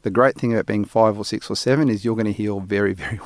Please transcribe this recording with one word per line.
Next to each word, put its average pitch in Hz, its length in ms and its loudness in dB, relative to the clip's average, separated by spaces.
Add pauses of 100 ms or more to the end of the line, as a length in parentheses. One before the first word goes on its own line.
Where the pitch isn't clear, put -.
the 107 80 -4
great 123 240 4
thing 120 180 -2
about 107 140 0
being 104 180 0
five 110 320 2
or 104 80 -8
six - 240 -6
or 104 60 -4
seven 139 340 2
is 107 160 -2
you're 113 100 0
gonna 110 160 0
heal 104 280 -4
very, 98 340 0
very 95 320 -8